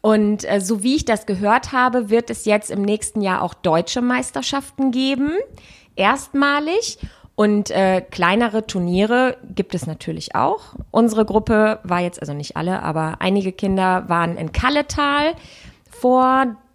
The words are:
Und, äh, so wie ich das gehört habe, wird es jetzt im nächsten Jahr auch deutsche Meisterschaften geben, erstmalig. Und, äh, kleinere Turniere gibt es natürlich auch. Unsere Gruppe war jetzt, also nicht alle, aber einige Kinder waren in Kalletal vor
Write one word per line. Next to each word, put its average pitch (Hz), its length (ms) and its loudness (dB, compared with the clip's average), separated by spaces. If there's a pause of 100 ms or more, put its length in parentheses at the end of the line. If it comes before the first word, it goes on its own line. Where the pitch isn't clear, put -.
Und, 214 480 2
äh, 202 120 2
so 196 200 -2
wie 262 140 2
ich - 80 -2
das 214 220 -2
gehört 208 460 0
habe, 254 360 0
wird 233 220 2
es - 160 -6
jetzt 208 240 0
im 202 120 -4
nächsten 208 380 -2
Jahr 190 220 0
auch 175 100 -4
deutsche 170 480 0
Meisterschaften 254 920 -2
geben, 269 400 0 (640)
erstmalig. 285 1000 0 (380)
Und, 208 340 2
äh, 190 320 2
kleinere 214 640 0
Turniere 208 680 2 (180)
gibt - 200 -4
es 175 120 -4
natürlich 160 480 -8
auch. - 400 -2 (160)
Unsere 220 340 2
Gruppe 214 600 2
war 175 160 0
jetzt, 175 200 -4
also 147 140 -8
nicht 143 220 -10
alle, 180 260 -2
aber 156 380 -4
einige 190 320 0
Kinder 185 560 0
waren 170 280 0
in 160 160 -6
Kalletal 294 840 0 (560)
vor 254 680 2 (180)